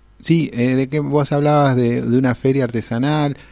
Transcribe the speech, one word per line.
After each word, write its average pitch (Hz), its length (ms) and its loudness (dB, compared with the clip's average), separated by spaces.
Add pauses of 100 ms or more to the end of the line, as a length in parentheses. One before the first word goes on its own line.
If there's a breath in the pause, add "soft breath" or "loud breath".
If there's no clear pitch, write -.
(200)
Sí, 165 320 0
eh, 123 240 0
de 131 140 0
que 151 100 -2
vos 143 320 -2
hablabas 147 440 2
de, 123 260 0
de 120 160 0
una 131 160 2
feria 135 300 0
artesanal 135 720 -2 (160 soft breath)